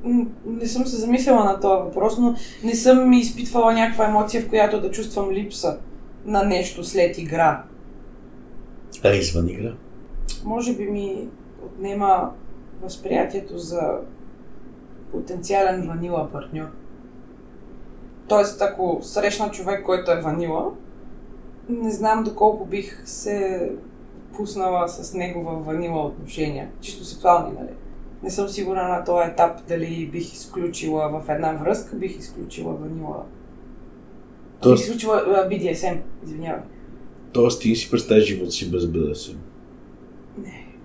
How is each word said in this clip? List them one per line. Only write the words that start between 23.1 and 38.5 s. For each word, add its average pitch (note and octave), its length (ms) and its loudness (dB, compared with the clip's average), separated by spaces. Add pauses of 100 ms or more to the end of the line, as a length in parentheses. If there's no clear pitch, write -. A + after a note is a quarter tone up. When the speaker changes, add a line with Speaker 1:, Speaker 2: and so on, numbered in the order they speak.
Speaker 1:
пуснала F#3 520 0
с - 260 -10
него F3+ 280 -4
във D#3+ 240 -6
ванила D#3+ 400 -2
отношения, D3 640 -6 (120)
чисто - 240 -12
сексуални, - 560 2
нали? - 100 -10 (520)
Не F#3+ 80 -6
съм G3 180 -2
сигурна F#3+ 340 -2
на F3+ 220 0
този F3 260 4
етап E3+ 380 4
дали E3 440 -4
бих E3+ 200 -6
изключила D#3 880 -4
в D3+ 100 -8
една D#3 220 0
връзка, D#3 440 -2
бих - 220 -6
изключила - 540 -10
ванила. D#3 500 -8 (1400)
Speaker 2:
Тоест B2 200 8
Speaker 1:
Бих - 60 -2
изключила, A3 360 2 (140)
а, F#3+ 120 4
Би G3 100 -2
Ди E3+ 100 0
Ес D#3+ 160 -2
Ем, - 160 0 (240)
извинявай. D#3 360 -6 (720)
Speaker 2:
Тоест A#2+ 300 4
ти A#2 60 4
не A2+ 60 6
си - 160 -4
представяш G#2+ 340 6
живота F#2 260 -2